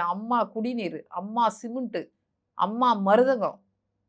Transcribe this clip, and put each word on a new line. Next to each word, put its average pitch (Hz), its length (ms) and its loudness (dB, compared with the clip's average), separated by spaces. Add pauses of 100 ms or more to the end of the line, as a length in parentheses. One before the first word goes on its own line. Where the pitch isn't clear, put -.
அம்மா 214 380 -2
குடிநீர், 220 540 -6 (100)
அம்மா 214 400 -2
சிமெண்ட், 226 520 -6 (580)
அம்மா 226 300 2 (180)
மருதகம் 226 520 4 (500)